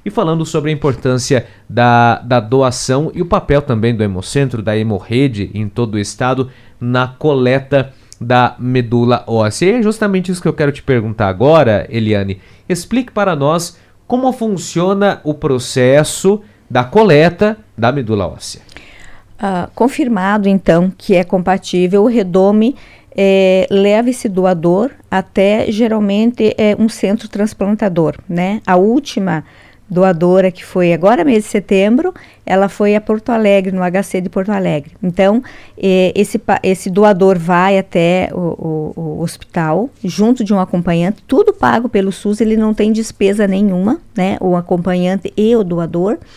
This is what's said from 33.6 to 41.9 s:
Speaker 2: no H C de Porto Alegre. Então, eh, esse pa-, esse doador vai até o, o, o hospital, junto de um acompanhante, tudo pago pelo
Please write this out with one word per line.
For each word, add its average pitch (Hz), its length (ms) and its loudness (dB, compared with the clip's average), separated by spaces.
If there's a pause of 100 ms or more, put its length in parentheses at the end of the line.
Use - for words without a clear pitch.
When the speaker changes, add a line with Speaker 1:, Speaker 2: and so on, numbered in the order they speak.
Speaker 2:
no 185 60 -2
H 180 220 -2
C 190 180 -6
de 175 80 -6
Porto 196 220 -4
Alegre. 175 400 -2 (100)
Então, 196 420 2 (320)
eh, 185 400 2
esse 208 220 0
pa-, 202 240 -2
esse 190 300 -2
doador 190 480 4
vai 180 400 2
até 185 520 0
o, 160 640 -6
o, 170 60 -10
o 160 200 -8
hospital, 170 680 -4 (140)
junto 220 400 0
de 208 100 0
um 202 60 2
acompanhante, 175 680 -2
tudo 403 240 0
pago 240 380 0
pelo 196 220 0